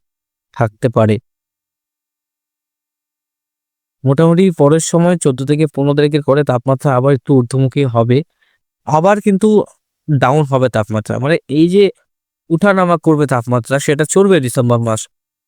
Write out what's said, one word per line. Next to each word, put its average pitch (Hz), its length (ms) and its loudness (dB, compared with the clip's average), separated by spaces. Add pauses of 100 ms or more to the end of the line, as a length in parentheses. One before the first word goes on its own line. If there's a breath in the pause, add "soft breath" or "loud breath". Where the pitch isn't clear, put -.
(560)
থাকতে 117 340 -4
পারে। 110 260 0 (3000)
মোটামুটি 165 420 4 (120)
পরের 151 320 2
সময় 175 280 2
চোদ্দ 135 280 -2
থেকে 151 280 0
পনেরো 143 220 -2
তারিখের 147 280 0
পরে 139 200 0
তাপমাত্রা 135 520 -2
আবার 131 180 0
একটু 139 220 -4
ঊর্ধ্বমুখী 131 480 0 (120)
হবে, 120 220 2 (680)
আবার 175 340 2
কিন্তু 208 280 0 (580)
ডাউন 143 380 0
হবে 131 240 0
তাপমাত্রা। 110 500 -4
মানে 143 160 -2 (140)
এই 156 200 0
যে 202 140 2 (680)
উঠানামা 180 540 0
করবে 147 240 2
তাপমাত্রা, 123 520 -2
সেটা 147 260 -2
চলবে 190 340 2
ডিসেম্বর 120 400 -2
মাস। 113 220 -4 (460)